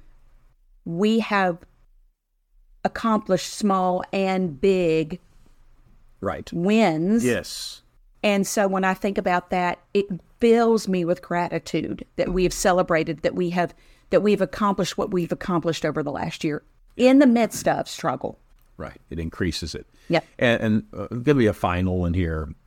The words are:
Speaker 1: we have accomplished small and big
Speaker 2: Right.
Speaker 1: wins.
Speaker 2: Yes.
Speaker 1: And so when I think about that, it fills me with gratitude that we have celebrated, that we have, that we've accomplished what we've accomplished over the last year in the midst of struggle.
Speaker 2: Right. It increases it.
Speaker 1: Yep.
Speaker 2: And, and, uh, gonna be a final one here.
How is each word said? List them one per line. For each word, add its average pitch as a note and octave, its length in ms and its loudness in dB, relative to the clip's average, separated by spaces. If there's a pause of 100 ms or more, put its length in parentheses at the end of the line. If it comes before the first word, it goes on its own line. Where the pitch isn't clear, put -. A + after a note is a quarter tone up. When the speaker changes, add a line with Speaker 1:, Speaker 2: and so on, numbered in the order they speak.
(840)
Speaker 1:
we G#3+ 340 0
have F#3+ 380 0 (1300)
accomplished G#3 680 -2
small F#3 580 0
and F#3+ 480 -2
big E3+ 600 2 (1000)
Speaker 2:
Right. F#2 340 -6
Speaker 1:
wins. G3 720 2
Speaker 2:
Yes. - 560 -4 (420)
Speaker 1:
And G3+ 220 2
so G3+ 220 0
when F#3+ 160 0
I F#3+ 100 2
think G3+ 240 -4
about F3+ 320 -2
that, F3+ 300 -2 (140)
it G3+ 120 2 (340)
fills A3+ 480 4
me F#3 180 0
with F3 160 -2
gratitude E3+ 840 -4 (100)
that - 140 -2
we F#3 140 0
have F3 100 0
celebrated, E3+ 720 0
that E3+ 120 -2
we F3 160 -2
have, F3 220 -2 (380)
that F3 100 6
we've G3+ 200 4
accomplished G3 560 -2
what G#3 140 -2
we've F3+ 200 -2
accomplished E3+ 540 -2
over D3+ 180 -2
the C#3+ 80 -4
last - 320 -6
year D3+ 180 -4 (360)
in C4 220 8
the C#4+ 80 8
midst A#3 400 2
of D3 200 0
struggle. - 500 -6 (400)
Speaker 2:
Right. - 220 -12 (100)
It D#2 100 -6
increases E2 560 -4
it. - 120 -12 (220)
Speaker 1:
Yep. E3 160 0 (140)
Speaker 2:
And, A#2 220 2
and, G#2+ 220 0 (120)
uh, G2 120 -10
gonna A#2+ 320 0
be A#2 80 4
a F#2+ 60 2
final F2+ 460 0
one F2 140 0
here. D#2+ 400 -2 (140)